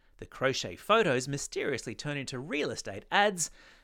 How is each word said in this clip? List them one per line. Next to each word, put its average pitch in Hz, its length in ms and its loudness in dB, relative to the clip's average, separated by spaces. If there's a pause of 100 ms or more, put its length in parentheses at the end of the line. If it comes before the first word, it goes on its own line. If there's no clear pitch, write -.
(200)
the - 80 -12
crochet 131 480 0
photos 156 520 4
mysteriously 139 680 -4
turn 147 220 -6
into 135 200 -8
real 185 320 -2
estate 104 420 -8
ads, 190 380 4 (340)